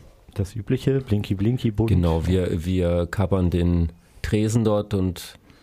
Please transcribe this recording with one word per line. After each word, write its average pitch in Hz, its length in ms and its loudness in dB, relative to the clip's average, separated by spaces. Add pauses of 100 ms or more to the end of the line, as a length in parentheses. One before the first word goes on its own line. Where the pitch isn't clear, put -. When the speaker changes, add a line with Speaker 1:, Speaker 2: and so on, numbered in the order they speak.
(340)
Speaker 1:
Das 95 220 -4
übliche, 131 440 0
Blinky 104 340 -2
Blinky, 113 360 0
bunt. 110 200 0
Speaker 2:
Genau, 82 360 2
wir, 90 380 0
wir 87 420 0
kappern 92 440 0
den 87 400 2 (320)
Tresen 110 420 0
dort 104 300 0
und 92 400 -4 (280)